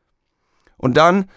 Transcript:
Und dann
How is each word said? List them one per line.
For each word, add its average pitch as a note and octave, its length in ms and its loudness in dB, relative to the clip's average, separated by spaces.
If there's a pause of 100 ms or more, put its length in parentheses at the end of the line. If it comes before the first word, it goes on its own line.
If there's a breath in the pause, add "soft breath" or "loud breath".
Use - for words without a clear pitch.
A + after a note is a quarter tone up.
(760)
Und B2 200 -4
dann F3+ 280 2 (120)